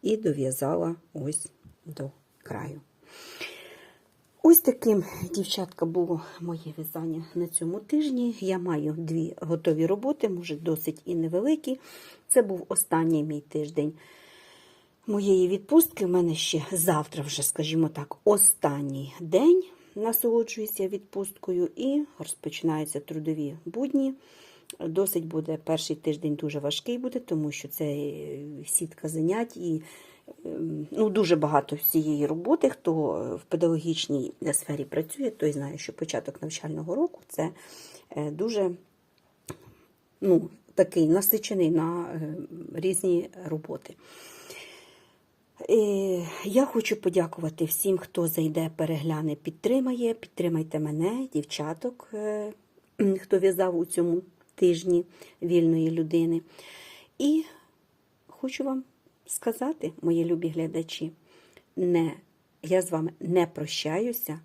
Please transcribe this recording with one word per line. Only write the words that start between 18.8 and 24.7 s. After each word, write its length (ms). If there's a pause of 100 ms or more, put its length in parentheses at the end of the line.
день. 440 (320)
Насолоджуюся 920
відпусткою 880
і 280 (160)
розпочинаються 800
трудові 680
будні. 480 (680)